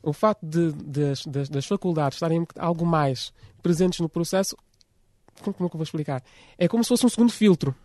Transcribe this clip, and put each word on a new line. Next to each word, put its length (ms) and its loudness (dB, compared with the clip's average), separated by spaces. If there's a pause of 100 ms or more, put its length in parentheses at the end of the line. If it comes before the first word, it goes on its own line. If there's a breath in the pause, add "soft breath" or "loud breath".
o 100 -2
facto 320 0
de, 260 0
de, 420 -2 (140)
das, 220 -6
das 160 -4
faculdades 520 -2
estarem 280 0 (120)
algo 280 -2
mais 480 0 (300 soft breath)
presentes 360 2
no 80 0
processo, 480 -2 (880)
como, 120 -4
como 140 -4
é 20 -2
que 60 -12
eu 40 -8
vou 40 -2
explicar? 400 -6 (360 soft breath)
É 80 4
como 160 2
se 60 -2
fosse 160 2
um 40 8
segundo 220 4
filtro. 540 4